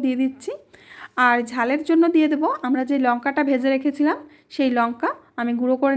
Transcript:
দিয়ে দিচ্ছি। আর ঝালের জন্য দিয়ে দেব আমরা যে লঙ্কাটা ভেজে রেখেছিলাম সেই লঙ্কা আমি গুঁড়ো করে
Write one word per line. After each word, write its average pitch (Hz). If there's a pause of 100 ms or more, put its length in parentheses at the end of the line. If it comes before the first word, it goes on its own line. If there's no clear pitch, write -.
দিয়ে 262
দিচ্ছি। 262 (760)
আর 240 (140)
ঝালের 254
জন্য 330 (120)
দিয়ে 311
দেব 294 (220)
আমরা 262
যে 277 (100)
লঙ্কাটা 269
ভেজে 262
রেখেছিলাম 294 (360)
সেই 269
লঙ্কা 233 (300)
আমি 240
গুঁড়ো 254
করে 277